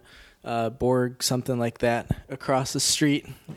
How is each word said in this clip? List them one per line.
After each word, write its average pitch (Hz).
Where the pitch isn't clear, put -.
uh, 117
Borg, 123
something 127
like 117
that, 117
across 135
the 139
street. -